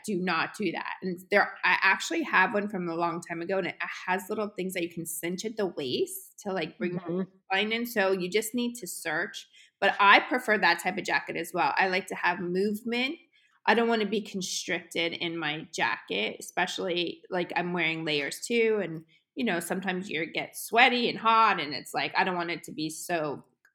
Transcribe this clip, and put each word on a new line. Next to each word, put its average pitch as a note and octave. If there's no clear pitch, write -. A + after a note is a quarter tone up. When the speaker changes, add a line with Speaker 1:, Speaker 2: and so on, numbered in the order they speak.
Speaker 1:
do G#3+
not F3
do F3+
that. -
And F3+
there, -
I F3+
actually G#3
have F#3+
one G#3
from F3+
a E3
long E3+
time E3+
ago, F#3
and F3+
it -
has F#3+
little G#3+
things F#3
that F3
you E3+
can E3
cinch F3+
at A3
the G#3
waist E3+
to, F#3+
like, E3+
bring F3
Speaker 2:
Mm-hmm. E3+
Speaker 1:
the F#3+
line G#3
in. A#3
So G3
you F3+
just G#3+
need A#3+
to F3+
search. E3
But G3
I G3+
prefer A#3
that F3
type F#3+
of F#3
jacket D#3+
as E3
well. D#3+
I F#3+
like F#3
to F#3
have F3
movement. G#3+
I G#3+
don't A#3
wanna G#3+
be A3
constricted E3+
in E3+
my D#3
jacket, F3+
especially, F3+
like, F3
I'm F3
wearing D#3+
layers D3+
too. A3+
And, E3
you B3+
know, F3
sometimes F#3
you D#3+
get D#3
sweaty A#3+
and D3
hot, A3+
and D3
it's -
like, D3
I F#3
don't F#3
want E3+
it D#3+
to -
be D#3
so, D#3